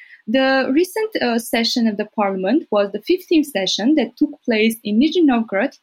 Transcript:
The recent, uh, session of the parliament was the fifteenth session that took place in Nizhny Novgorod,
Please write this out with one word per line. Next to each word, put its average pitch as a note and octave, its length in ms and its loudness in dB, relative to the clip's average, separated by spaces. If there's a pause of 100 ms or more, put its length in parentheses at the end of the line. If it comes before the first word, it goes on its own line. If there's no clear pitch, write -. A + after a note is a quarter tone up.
(280)
The C4 440 2
recent, F#4 440 -2
uh, A#3 220 -2
session A#3 500 -2
of G#3 100 -4
the G#3 80 -4
parliament G3 640 -2
was G3+ 200 0
the A3 100 -10
fifteenth E4+ 460 0
session G3 480 -2
that C4 220 -2
took D4 260 -2
place A3+ 400 0
in G#3 160 0
Nizhny D#4+ 240 2
Novgorod, A#3 600 0